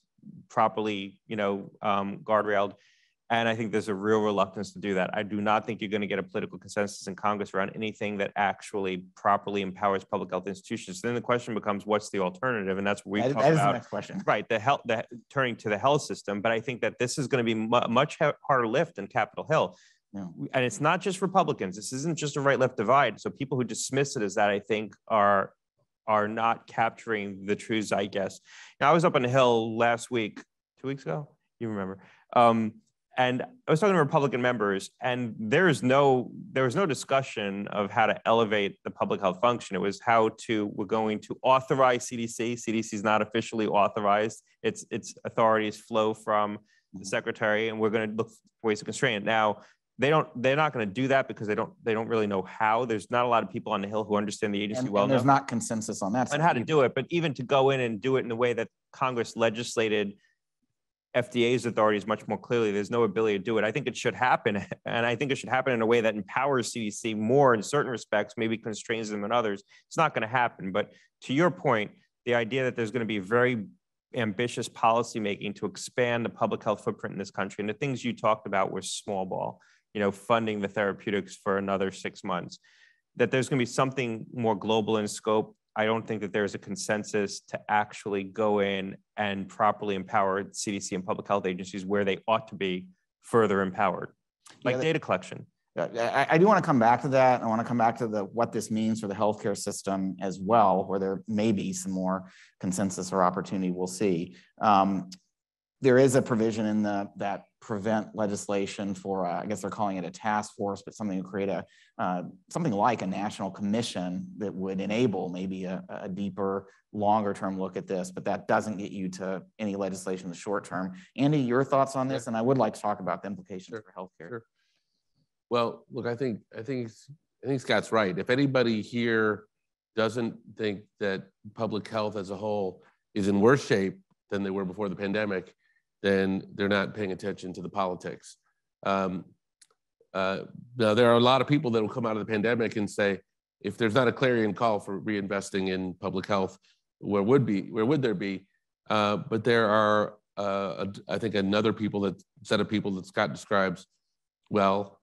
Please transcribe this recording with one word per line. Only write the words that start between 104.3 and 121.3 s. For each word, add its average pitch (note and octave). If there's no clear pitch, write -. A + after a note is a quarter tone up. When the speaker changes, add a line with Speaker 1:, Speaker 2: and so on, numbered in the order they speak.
Speaker 2:
Um, G2
there B2+
is C3
a C3+
provision A2+
in G#2+
the, G#2
that G2
prevent G#2+
legislation G2+
for, F#2+
uh, F2
I -
guess G2+
they're G#2
calling G2
it F2+
a E2
task G#2+
force, G2+
but -
something F#2+
to F#2
create G2
a, F2
uh, F2+
something F3
like G#2+
a G2+
national G2
commission F#2+
that G2
would F#2+
enable G2
maybe F#2
a, F2+
a -
deeper, G2
longer G#2
term F#2+
look F#2
at F#2
this, F#2+
but -
that F#2
doesn't G#2+
get G2+
you F#2
to F#2
any G#2
legislation F#2
in F#2
the E2+
short G2+
term. F#2
Andy, C#3+